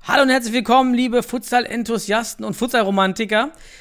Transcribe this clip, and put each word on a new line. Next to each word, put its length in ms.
Hallo 140
und 60
herzlich 260
willkommen, 400
liebe 300
Futsal-Enthusiasten 1200
und 100
Futsal-Romantiker. 960